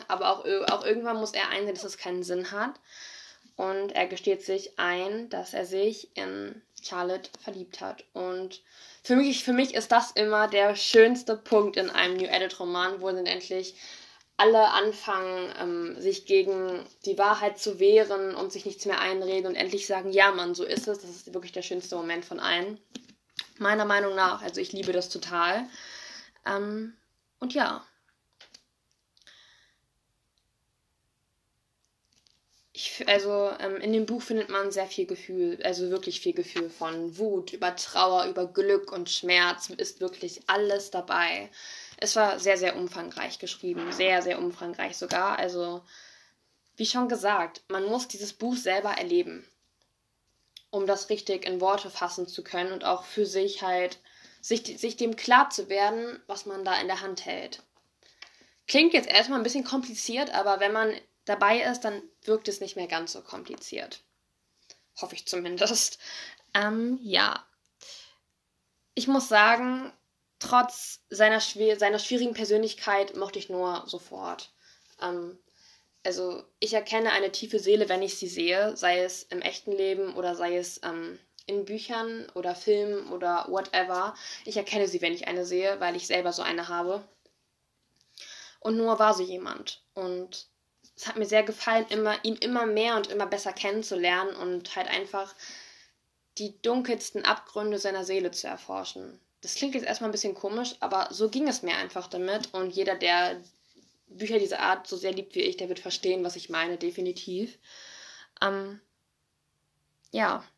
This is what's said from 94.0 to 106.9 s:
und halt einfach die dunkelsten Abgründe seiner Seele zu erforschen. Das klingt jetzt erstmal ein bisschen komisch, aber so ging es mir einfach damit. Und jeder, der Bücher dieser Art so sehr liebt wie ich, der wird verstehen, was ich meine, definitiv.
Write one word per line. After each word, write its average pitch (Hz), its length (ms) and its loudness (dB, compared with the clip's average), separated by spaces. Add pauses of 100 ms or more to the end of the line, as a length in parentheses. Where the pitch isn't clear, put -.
und 180 400 -6
halt 190 100 -2
einfach 196 480 -4 (1040)
die 208 240 -10
dunkelsten 233 640 -2
Abgründe 208 540 0
seiner 196 260 -2
Seele 185 280 0
zu - 140 -8
erforschen. 95 720 -10 (220)
Das - 140 -8
klingt 277 200 -4
jetzt 233 120 -4
erstmal 214 240 -2
ein - 20 -4
bisschen 208 220 -4
komisch, 226 460 -6
aber 190 300 0
so 214 200 0
ging 269 180 0
es - 140 -4
mir 170 120 -2
einfach 185 320 -4
damit. 185 460 -4
Und 185 180 -4
jeder, 190 260 0
der 180 440 2 (680)
Bücher 214 300 -2
dieser 196 220 0
Art 185 260 2
so 185 120 -8
sehr 185 140 -4
liebt 190 220 -10
wie 180 60 0
ich, 180 160 0
der 185 140 -8
wird 180 100 -6
verstehen, 185 420 -2
was 175 140 -4
ich - 140 -14
meine, 170 260 -2
definitiv. 180 840 -6 (840)